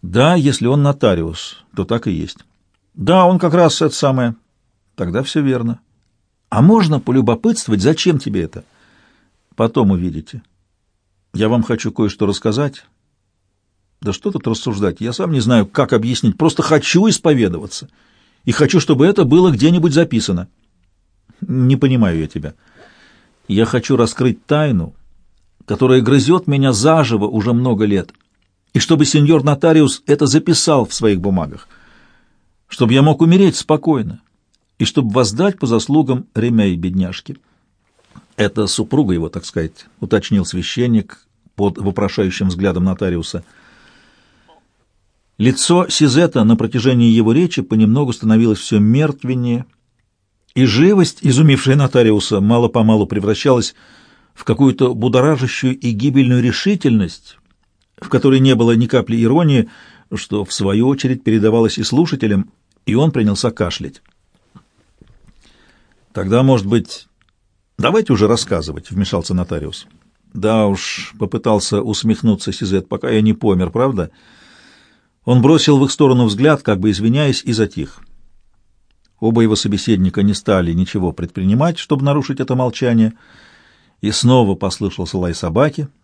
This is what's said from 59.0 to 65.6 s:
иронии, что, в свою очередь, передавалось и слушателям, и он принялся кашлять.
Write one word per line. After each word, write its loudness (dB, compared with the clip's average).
иронии, 2
что, -6
в -14
свою 0
очередь, -2
передавалось 0
и -6
слушателям, -2
и -2
он 2
принялся -2
кашлять. -8